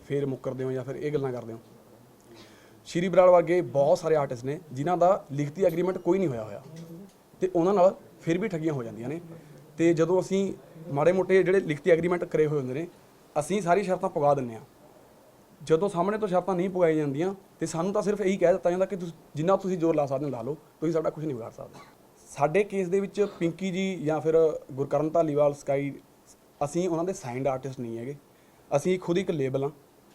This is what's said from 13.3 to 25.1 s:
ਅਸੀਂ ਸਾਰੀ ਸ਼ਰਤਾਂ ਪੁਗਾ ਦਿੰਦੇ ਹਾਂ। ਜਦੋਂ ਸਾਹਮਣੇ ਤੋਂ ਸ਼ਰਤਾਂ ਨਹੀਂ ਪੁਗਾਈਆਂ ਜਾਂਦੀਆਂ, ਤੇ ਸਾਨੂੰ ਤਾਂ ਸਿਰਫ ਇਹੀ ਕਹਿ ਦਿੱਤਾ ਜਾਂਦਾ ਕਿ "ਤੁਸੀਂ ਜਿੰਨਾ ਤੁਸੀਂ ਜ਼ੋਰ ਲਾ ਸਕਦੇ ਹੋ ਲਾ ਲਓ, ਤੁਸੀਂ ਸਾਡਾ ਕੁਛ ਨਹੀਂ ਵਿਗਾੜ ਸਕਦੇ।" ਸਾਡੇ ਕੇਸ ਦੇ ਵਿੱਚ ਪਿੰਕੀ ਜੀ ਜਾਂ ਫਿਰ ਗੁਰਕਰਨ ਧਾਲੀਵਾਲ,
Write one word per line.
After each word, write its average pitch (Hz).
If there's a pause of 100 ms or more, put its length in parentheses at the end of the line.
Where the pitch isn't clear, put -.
ਅਸੀਂ 190
ਸਾਰੀ 175
ਸ਼ਰਤਾਂ 185
ਪੁਗਾ 143
ਦਿੰਦੇ 123
ਹਾਂ। 107 (1040)
ਜਦੋਂ 160
ਸਾਹਮਣੇ 185
ਤੋਂ 208
ਸ਼ਰਤਾਂ 180
ਨਹੀਂ 180
ਪੁਗਾਈਆਂ 175
ਜਾਂਦੀਆਂ, 151 (260)
ਤੇ 165
ਸਾਨੂੰ 165
ਤਾਂ 208
ਸਿਰਫ 202
ਇਹੀ 190
ਕਹਿ 170
ਦਿੱਤਾ 180
ਜਾਂਦਾ 185
ਕਿ 196
"ਤੁਸੀਂ 175 (220)
ਜਿੰਨਾ 170
ਤੁਸੀਂ 190
ਜ਼ੋਰ 160
ਲਾ 147
ਸਕਦੇ 139
ਹੋ 147
ਲਾ 120
ਲਓ, 139 (220)
ਤੁਸੀਂ 160
ਸਾਡਾ 156
ਕੁਛ 156
ਨਹੀਂ 143
ਵਿਗਾੜ 117
ਸਕਦੇ।" - (580)
ਸਾਡੇ 156
ਕੇਸ 196
ਦੇ 190
ਵਿੱਚ 202 (120)
ਪਿੰਕੀ 170
ਜੀ 190
ਜਾਂ 151
ਫਿਰ 160 (140)
ਗੁਰਕਰਨ 143
ਧਾਲੀਵਾਲ, 147